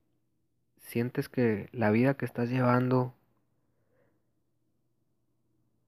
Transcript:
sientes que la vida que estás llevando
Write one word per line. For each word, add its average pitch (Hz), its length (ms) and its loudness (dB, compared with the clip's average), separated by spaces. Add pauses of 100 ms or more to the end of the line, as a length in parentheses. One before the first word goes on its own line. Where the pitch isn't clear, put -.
(760)
sientes - 520 -6
que - 440 0
la 107 180 0
vida 127 240 2
que 127 100 -6
estás 120 240 -6
llevando 127 640 0 (2750)